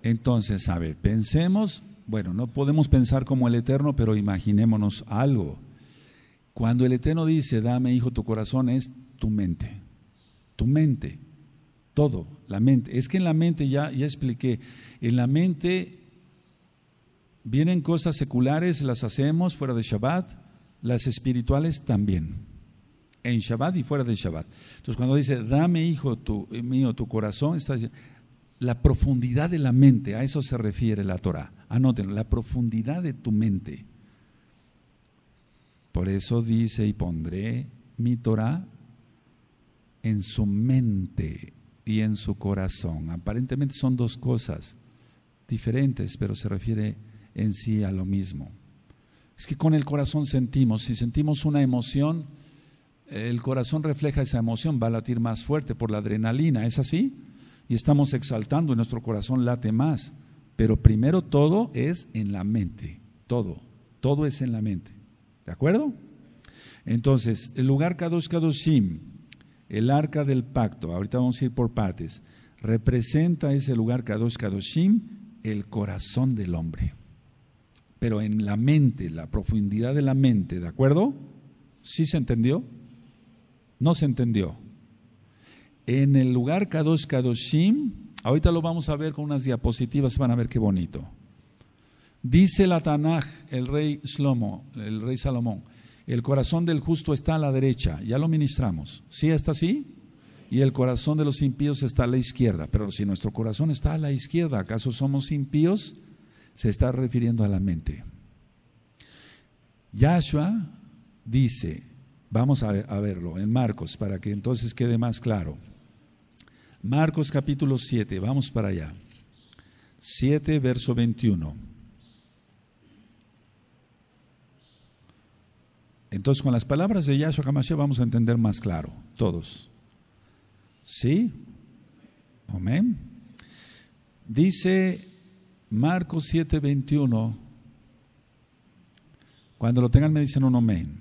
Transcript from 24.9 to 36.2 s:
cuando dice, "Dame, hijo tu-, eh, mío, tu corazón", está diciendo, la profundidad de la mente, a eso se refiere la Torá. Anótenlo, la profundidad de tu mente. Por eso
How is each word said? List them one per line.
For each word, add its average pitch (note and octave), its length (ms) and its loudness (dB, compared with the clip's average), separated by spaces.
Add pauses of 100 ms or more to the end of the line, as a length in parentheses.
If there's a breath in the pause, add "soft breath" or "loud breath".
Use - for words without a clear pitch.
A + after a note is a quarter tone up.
cuando B2+ 180 2
dice, C3+ 280 2
"Dame, D#3+ 440 2
hijo C#3 320 0
tu-, G#2 340 -4
eh, A#2 100 -6
mío, B2+ 300 0
tu A2+ 140 -4
corazón", A2 500 -2
está C#3 180 -4
diciendo, A#2 220 -6 (640 loud breath)
la B2 240 -2
profundidad C3+ 680 4
de F3 80 0
la C3 140 2
mente, C3 420 8
a A#2 80 -2
eso C3+ 200 -2
se C3 140 -4
refiere G#2+ 480 0
la F#2 140 -2
Torá. D#2+ 340 -4 (160 loud breath)
Anótenlo, G#2+ 460 2
la A2 160 -4
profundidad A#2+ 720 -2
de D3+ 100 -2
tu B2 200 -4
mente. G2 520 -2 (2000 soft breath)
Por F2+ 160 -2
eso G2 340 -2